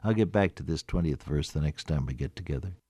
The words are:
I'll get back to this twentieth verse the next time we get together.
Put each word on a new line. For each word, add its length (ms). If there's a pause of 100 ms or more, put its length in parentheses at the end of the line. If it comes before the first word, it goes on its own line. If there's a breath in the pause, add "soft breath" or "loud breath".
I'll 80
get 180
back 260
to 60
this 200
twentieth 400
verse 280
the 120
next 260
time 160
we 80
get 240
together. 380 (160)